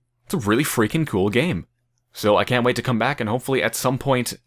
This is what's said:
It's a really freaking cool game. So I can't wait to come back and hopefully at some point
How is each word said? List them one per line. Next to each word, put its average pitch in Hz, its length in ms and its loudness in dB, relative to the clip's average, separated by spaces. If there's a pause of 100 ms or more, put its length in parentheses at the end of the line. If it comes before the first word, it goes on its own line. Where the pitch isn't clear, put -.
(260)
It's - 80 -4
a 180 40 0
really 107 260 2
freaking 139 420 0
cool 101 240 0
game. 117 360 -2 (460)
So 104 240 4
I 95 80 4
can't 123 200 0
wait 123 120 2
to 117 60 -4
come 120 160 -2
back 131 220 0
and 110 80 -4
hopefully 131 340 -2
at 117 120 -2
some 131 240 -2
point 127 360 -2 (120)